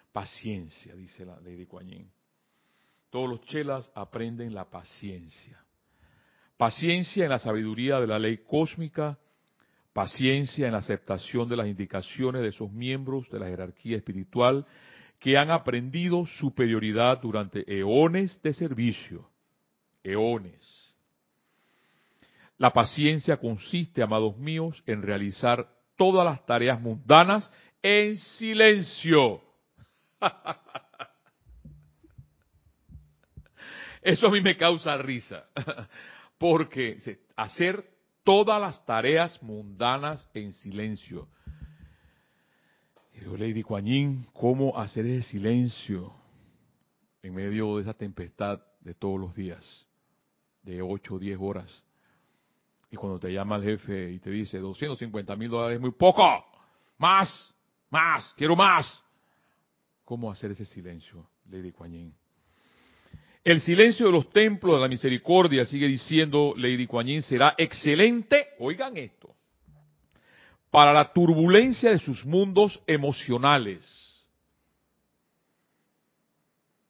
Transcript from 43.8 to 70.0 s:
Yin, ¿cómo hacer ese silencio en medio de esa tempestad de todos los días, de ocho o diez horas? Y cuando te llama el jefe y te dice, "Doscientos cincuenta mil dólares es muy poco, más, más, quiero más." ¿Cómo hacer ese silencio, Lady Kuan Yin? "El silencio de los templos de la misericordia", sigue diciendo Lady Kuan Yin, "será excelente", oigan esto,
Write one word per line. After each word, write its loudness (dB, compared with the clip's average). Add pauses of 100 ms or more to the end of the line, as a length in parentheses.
Yin, -2
¿cómo 0
hacer -6
ese -4
silencio -4 (1080)
en -16
medio -4
de -4
esa -10
tempestad -10 (180)
de -18
todos -6
los -12
días, -14 (760)
de -12
ocho -8
o -10
diez -10
horas? -12 (1080)
Y -16
cuando -10
te -8
llama -6
el -6
jefe -6
y -14
te -14
dice, -8
"Doscientos -8
cincuenta -8
mil -6
dólares -2
es -10
muy -2
poco, 6 (540)
más, 2 (380)
más, 0
quiero 2
más." 4 (1040)
¿Cómo -10
hacer -10
ese -12
silencio, -20 (220)
Lady -14
Kuan -20
Yin? -18 (1300)
"El 4
silencio 6
de 6
los 2
templos 4
de 4
la 2
misericordia", 2
sigue -2
diciendo 2
Lady -2
Kuan -4
Yin, -4
"será 4
excelente", 2 (100)
oigan -6
esto, -16 (1400)